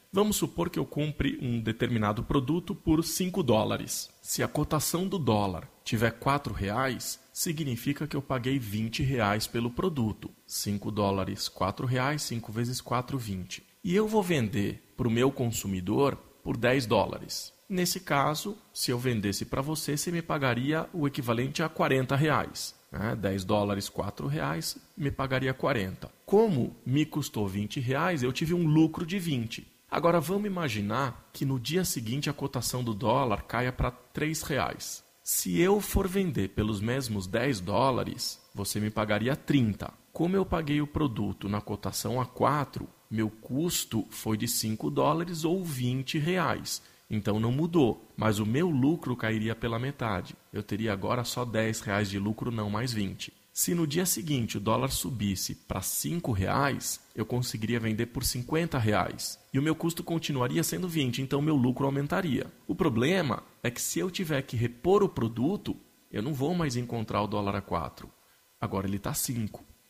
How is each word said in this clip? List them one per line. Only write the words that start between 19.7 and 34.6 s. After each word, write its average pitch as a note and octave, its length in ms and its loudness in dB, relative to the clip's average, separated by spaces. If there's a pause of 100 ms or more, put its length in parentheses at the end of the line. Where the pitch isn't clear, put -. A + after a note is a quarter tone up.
você F3+ 120 -2
me E3+ 120 -2
pagaria C#3+ 720 0
o D#3 120 0
equivalente C3+ 560 0
a D#3 60 0
quarenta C#3 480 2
reais, C3+ 580 2 (160)
né? G#2+ 240 -2
Dez G2 300 0
dólares, G2+ 460 2
quatro G2+ 360 -4
reais, D#3 520 -4 (180)
me C#3+ 160 -2
pagaria C3 420 0
quarenta. A2+ 560 -2 (160)
Como G3 480 4 (120)
me C#3+ 200 4
custou C#3 400 -2
vinte G2+ 360 -2
reais, C#3 420 0
eu B2+ 80 2
tive D#3+ 220 -2
um F3 120 2
lucro D#3 400 4
de F#3 140 -2
vinte. C3+ 480 -4 (240)
Agora E3+ 300 4
vamos G3 240 -2
imaginar B2+ 880 -2
que - 100 -4
no C3+ 160 0
dia D#3+ 240 0
seguinte C#3 460 -2
a C#3+ 40 -2
cotação C3 480 -4
do A#2 120 -2
dólar A2+ 480 2
caia B2 320 -2
pra - 180 0
três D#3 520 -4
reais. - 600 -2 (180)